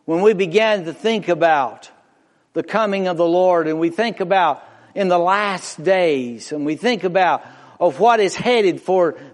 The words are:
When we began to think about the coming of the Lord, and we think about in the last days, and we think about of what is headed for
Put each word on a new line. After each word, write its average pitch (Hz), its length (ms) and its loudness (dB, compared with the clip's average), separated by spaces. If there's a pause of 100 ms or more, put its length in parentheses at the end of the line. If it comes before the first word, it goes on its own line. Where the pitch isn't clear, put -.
When 165 160 -2
we 214 120 4
began 196 520 0
to 160 80 -10
think 214 340 -4
about 151 640 0 (600)
the 160 100 -4
coming 196 440 -2
of 175 100 -4
the 170 100 2
Lord, 175 400 2
and 156 120 -4
we 170 100 0
think 214 300 -4
about 180 440 0 (300)
in 190 160 -2
the 175 100 4
last 190 640 -2
days, 147 680 0
and 147 140 -6
we 156 100 -4
think 208 280 -2
about 175 400 0 (360)
of 165 200 0
what 226 220 4
is 185 120 0
headed 202 480 0
for 180 340 0 (180)